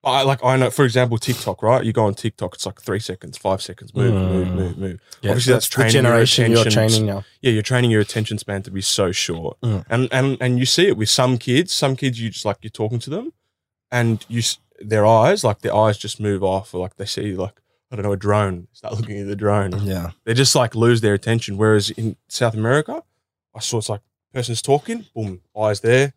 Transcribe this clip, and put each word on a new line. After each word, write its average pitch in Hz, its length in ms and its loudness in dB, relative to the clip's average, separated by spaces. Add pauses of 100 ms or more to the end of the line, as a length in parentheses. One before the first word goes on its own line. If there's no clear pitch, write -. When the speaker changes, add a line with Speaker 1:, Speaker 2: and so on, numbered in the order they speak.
Speaker 1:
But 139 80 -2
I, 135 120 2
like, 135 220 6
I 131 120 6
know, 127 140 4
for 143 140 4
example, 120 340 2
TikTok, - 440 -4
right? 117 220 4
You 113 80 0
go 110 120 2
on 101 100 2
TikTok, - 420 -8
it's - 100 -8
like - 160 -12
three 104 160 -4
seconds, - 400 -12
five 95 240 -2
seconds, - 320 -16
move, 104 180 2
Speaker 2:
Mm. 92 200 2
Speaker 1:
move, 92 160 0
move, 90 300 -4
move. 92 220 -8 (220)
Speaker 2:
Yeah, 101 80 -2
Speaker 1:
Obviously, 123 240 2
Speaker 2:
that's 113 120 0
Speaker 1:
that's - 20 -4
Speaker 2:
the - 60 -8
Speaker 1:
training 113 200 4
your 135 80 6
Speaker 2:
generation 117 480 4
you're 117 120 6
Speaker 1:
attention 110 260 2
Speaker 2:
training 110 180 2
now. 98 180 -6 (160)
Speaker 1:
Yeah, 131 120 2
you're 107 100 0
training 123 300 2
your 107 80 4
attention 107 380 -4
span 98 260 -8
to - 80 -16
be 95 100 -6
so 95 300 0
short. 82 500 -6
Speaker 2:
Mm. 107 260 -2
Speaker 1:
And, 123 240 0
and, 131 280 0
and 123 180 0
you 127 80 0
see 180 220 2
it 143 80 0
with 107 120 -4
some 127 300 2
kids. 135 340 0
Some 135 240 -2
kids, 123 240 -4
you 113 80 -6
just, - 160 -12
like, 101 180 -4
you're 110 80 -14
talking 113 280 -6
to - 120 -10
them 233 220 -8 (600)
and 117 360 0
you, 117 120 -4
s-, - 180 -4 (220)
their 107 260 2
eyes, 117 380 4
like, 110 160 0
their - 140 -4
eyes 107 220 2
just - 240 -10
move 101 220 -2
off, 95 320 -2
or, 90 60 -4
like, 92 160 -8
they 98 100 -10
see, 104 300 -6
like, 92 180 -6 (360)
I 123 60 -12
don't 101 100 -6
know, 101 60 0
a 98 40 -2
drone. 98 560 0
Start - 240 -12
looking 104 240 -6
at 98 80 -8
the 101 80 -6
drone. 101 500 0
Speaker 2:
Yeah. 87 240 -4 (140)
Speaker 1:
They 113 100 -2
just, 131 220 4
like, 120 180 2
lose 117 260 4
their 107 140 2
attention. 110 420 -2
Whereas 107 340 2
in 110 260 -6 (120)
South 113 260 -2
America, 143 500 -2 (500)
I 110 60 -14
saw 113 180 -4
it's 104 100 -6
like, 104 120 -6 (340)
person's 120 260 -4
talking, 196 540 -2
boom, 98 280 -8 (140)
eyes 107 240 0
there 131 360 2